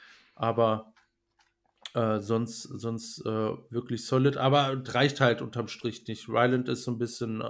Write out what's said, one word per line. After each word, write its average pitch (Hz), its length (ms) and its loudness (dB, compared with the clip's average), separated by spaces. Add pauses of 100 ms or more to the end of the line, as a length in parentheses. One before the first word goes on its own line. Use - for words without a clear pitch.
(340)
Aber, 113 580 2 (1000)
äh, 110 260 2
sonst, 113 420 -2
sonst, 113 640 -8
äh, 110 40 -2 (400)
wirklich 120 360 -4
solid. 135 320 4
Aber 135 440 2 (120)
reicht 139 260 4
halt 120 220 4
unterm 113 260 -6
Strich - 400 -6
nicht. 110 200 -10
Ryland 123 400 4
ist 127 160 -2
so 123 60 -4
ein 117 80 -4
bisschen, 117 440 -4
äh, - 80 -6